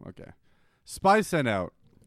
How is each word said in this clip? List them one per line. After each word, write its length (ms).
Okay. 240
Spies 420
sent 200
out. 260